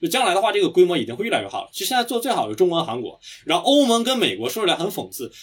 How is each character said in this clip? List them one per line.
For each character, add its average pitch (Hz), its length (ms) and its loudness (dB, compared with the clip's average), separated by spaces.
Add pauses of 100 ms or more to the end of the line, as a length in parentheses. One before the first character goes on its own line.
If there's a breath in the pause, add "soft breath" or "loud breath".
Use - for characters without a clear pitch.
就 170 40 -2
将 240 200 2
来 180 80 2
的 196 80 2
话， 214 100 2
这 202 80 0
个 180 80 2
规 180 160 6
模 175 140 0
一 107 80 -4
定 120 100 -10
会 208 80 -6
越 233 60 -4
来 127 100 0
越 98 80 -8
好 - 140 -8
了。 - 100 -14
其 - 60 -12
实 190 80 -4
现 254 100 0
在 240 80 2
做 240 160 -2
最 254 100 -4
好 160 140 0
的 107 80 -6
是 - 20 -6
中 185 140 4
国 170 100 0
和 160 60 -2
韩 123 160 -6
国， - 180 -10 (280 loud breath)
然 165 120 2
后 - 60 -4
欧 277 220 6
盟 233 180 2
跟 254 140 0
美 117 180 0
国 110 140 -4
说 220 140 -4
出 - 20 2
来 165 100 2
很 170 120 -4
讽 123 220 -8
刺， - 220 -12 (100)